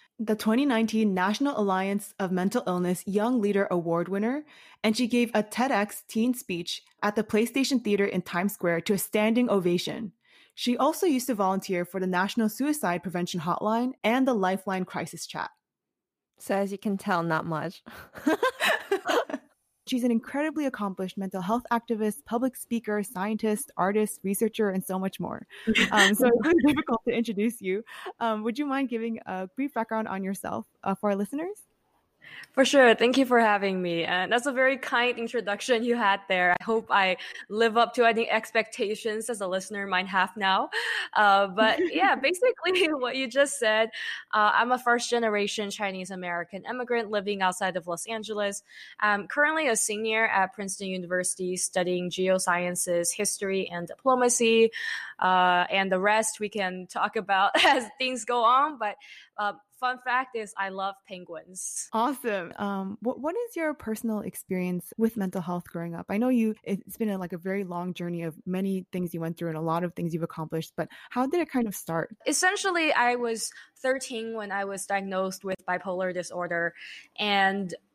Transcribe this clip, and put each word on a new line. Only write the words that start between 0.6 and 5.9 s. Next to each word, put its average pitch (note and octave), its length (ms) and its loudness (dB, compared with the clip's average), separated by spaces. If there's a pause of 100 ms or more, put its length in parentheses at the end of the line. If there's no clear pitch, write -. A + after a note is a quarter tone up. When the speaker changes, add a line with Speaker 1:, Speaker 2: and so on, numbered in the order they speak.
Speaker 1:
nineteen A3 480 2
National G#3 460 0
Alliance G3 600 0
of F#3 120 -2
Mental F#3 360 0
Illness F3+ 400 0
Young G#3+ 340 2
Leader G3+ 300 2
Award E3+ 380 0
winner, A3+ 340 -2 (400)
and A3 140 2
she B3 100 0
gave A#3+ 260 2
a G#3+ 100 2
TEDx G#3+ 640 -2